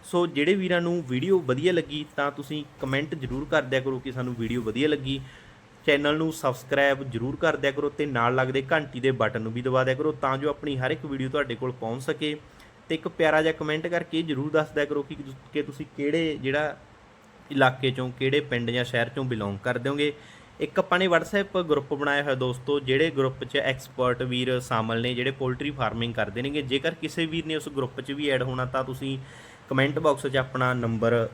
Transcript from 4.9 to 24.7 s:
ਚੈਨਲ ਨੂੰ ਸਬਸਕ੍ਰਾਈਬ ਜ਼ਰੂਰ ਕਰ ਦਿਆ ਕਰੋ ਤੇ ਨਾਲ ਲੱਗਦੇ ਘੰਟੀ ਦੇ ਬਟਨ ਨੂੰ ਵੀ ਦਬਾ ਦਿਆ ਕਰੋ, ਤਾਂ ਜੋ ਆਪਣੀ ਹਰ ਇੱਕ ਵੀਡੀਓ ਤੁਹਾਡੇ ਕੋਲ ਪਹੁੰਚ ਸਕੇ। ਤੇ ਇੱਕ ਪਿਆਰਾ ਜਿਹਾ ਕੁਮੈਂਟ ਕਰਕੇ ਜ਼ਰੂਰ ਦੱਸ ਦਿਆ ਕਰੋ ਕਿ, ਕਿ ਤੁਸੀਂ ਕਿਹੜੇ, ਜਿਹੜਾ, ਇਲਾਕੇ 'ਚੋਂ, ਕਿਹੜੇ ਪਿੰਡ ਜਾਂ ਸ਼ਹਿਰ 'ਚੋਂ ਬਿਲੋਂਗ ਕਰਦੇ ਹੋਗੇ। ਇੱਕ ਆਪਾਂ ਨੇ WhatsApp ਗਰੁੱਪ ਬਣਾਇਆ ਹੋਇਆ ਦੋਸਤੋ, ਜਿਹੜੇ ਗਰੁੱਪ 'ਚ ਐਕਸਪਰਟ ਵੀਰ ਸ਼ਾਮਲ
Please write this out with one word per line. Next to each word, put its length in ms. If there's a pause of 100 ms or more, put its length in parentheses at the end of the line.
ਚੈਨਲ 300
ਨੂੰ 160
ਸਬਸਕ੍ਰਾਈਬ 800
ਜ਼ਰੂਰ 260
ਕਰ 200
ਦਿਆ 140
ਕਰੋ 180
ਤੇ 180
ਨਾਲ 280
ਲੱਗਦੇ 280 (100)
ਘੰਟੀ 280
ਦੇ 100
ਬਟਨ 320
ਨੂੰ 100
ਵੀ 100
ਦਬਾ 220
ਦਿਆ 100
ਕਰੋ, 180
ਤਾਂ 260
ਜੋ 120
ਆਪਣੀ 260
ਹਰ 140
ਇੱਕ 160
ਵੀਡੀਓ 220
ਤੁਹਾਡੇ 260
ਕੋਲ 180
ਪਹੁੰਚ 300
ਸਕੇ। 340 (520)
ਤੇ 60
ਇੱਕ 140
ਪਿਆਰਾ 340
ਜਿਹਾ 100
ਕੁਮੈਂਟ 340
ਕਰਕੇ 360
ਜ਼ਰੂਰ 280
ਦੱਸ 200
ਦਿਆ 140
ਕਰੋ 180
ਕਿ, 140 (360)
ਕਿ 100
ਤੁਸੀਂ 240 (100)
ਕਿਹੜੇ, 460
ਜਿਹੜਾ, 340 (760)
ਇਲਾਕੇ 400
'ਚੋਂ, 200
ਕਿਹੜੇ 300
ਪਿੰਡ 300
ਜਾਂ 140
ਸ਼ਹਿਰ 240
'ਚੋਂ 160
ਬਿਲੋਂਗ 340
ਕਰਦੇ 300
ਹੋਗੇ। 240 (480)
ਇੱਕ 180
ਆਪਾਂ 200
ਨੇ 100
WhatsApp 540
ਗਰੁੱਪ 320
ਬਣਾਇਆ 280
ਹੋਇਆ 120
ਦੋਸਤੋ, 460
ਜਿਹੜੇ 300
ਗਰੁੱਪ 340
'ਚ 120
ਐਕਸਪਰਟ 680
ਵੀਰ 380
ਸ਼ਾਮਲ 400